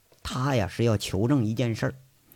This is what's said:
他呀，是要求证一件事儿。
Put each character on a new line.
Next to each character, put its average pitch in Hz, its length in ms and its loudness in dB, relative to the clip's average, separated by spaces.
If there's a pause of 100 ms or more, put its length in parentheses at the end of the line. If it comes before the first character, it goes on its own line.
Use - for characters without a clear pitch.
(240)
他 131 320 -2
呀， 98 100 2
是 - 160 -2
要 113 140 4
求 101 320 -2
证 135 160 4
一 110 100 0
件 117 180 -2
事 127 140 -2
儿。 - 80 -4 (420)